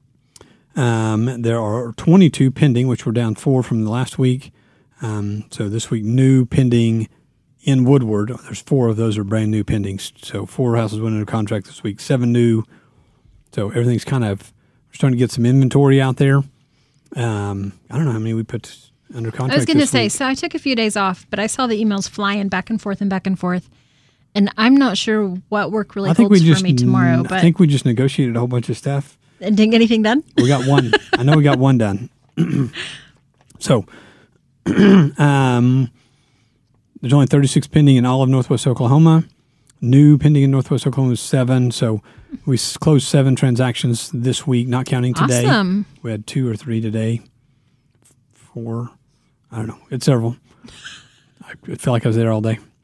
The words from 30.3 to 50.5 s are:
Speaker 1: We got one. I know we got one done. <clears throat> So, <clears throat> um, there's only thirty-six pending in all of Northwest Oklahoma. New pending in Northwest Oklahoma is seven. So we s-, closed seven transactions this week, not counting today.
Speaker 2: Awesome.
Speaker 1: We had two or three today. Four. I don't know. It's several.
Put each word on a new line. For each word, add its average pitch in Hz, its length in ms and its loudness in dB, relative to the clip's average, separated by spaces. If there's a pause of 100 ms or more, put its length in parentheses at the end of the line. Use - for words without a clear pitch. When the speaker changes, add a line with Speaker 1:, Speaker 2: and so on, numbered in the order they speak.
Speaker 1:
We 120 120 2
got 131 180 2
one. 135 260 2 (220)
I 123 80 -2
know 143 140 4
we 151 60 4
got 143 160 4
one 131 200 4
done. 104 320 -2 (260)
<clears throat> 147 360 -2 (840)
So, 123 260 0 (460)
<clears throat> - 360 -18 (520)
um, 131 720 2 (1080)
there's 120 120 -2
only 139 140 4
thirty-six 143 400 0
pending 143 300 4
in 123 100 2
all 131 160 0
of 131 60 2
Northwest 131 380 0
Oklahoma. 151 580 4 (560)
New 143 380 6
pending 147 240 2
in 135 80 2
Northwest 135 360 -2
Oklahoma 131 280 0
is 110 60 -6
seven. 127 500 0
So 110 320 -4 (440)
we 131 100 0
s-, - 200 -6
closed 151 300 2
seven 135 280 2
transactions 123 800 -2
this 123 340 -4
week, 127 220 -2
not 127 180 -4
counting 123 280 -2
today. 123 320 0
Speaker 2:
Awesome. 196 400 0 (160)
Speaker 1:
We 117 80 -8
had 107 160 -8
two 131 220 -4
or 110 80 -4
three 113 240 -6
today. 110 420 -4 (1120)
Four. 117 580 -10 (600)
I 120 60 -14
don't 110 120 -8
know. - 100 -16 (120)
It's 127 160 -8
several. 120 300 0 (1080)